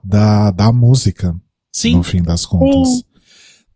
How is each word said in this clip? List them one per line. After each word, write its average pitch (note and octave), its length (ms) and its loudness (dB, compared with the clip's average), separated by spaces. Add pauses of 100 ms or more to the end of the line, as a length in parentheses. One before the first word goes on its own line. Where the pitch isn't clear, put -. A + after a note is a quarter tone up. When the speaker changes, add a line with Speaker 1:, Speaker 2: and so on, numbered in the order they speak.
Speaker 1:
da, G#2 480 2
da G2+ 200 0
música, A#2+ 640 0 (380)
Speaker 2:
Sim. A3+ 220 -2
Speaker 1:
no F2 80 2
fim - 180 -4
das E3+ 240 -4
contas. C4+ 420 0 (100)
Speaker 3:
Sim. B3 60 -8 (720)